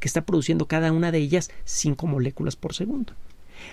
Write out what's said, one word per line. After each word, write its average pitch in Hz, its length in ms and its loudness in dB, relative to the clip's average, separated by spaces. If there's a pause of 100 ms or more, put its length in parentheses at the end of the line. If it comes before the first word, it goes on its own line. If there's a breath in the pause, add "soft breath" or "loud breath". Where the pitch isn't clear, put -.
que - 80 -2
está 165 160 0
produciendo 160 400 2
cada 160 260 2
una 165 220 2
de 165 60 4
ellas 156 300 2 (140 soft breath)
cinco - 440 0
moléculas 135 500 -2
por - 160 -8
segundo. 233 400 -4 (600 loud breath)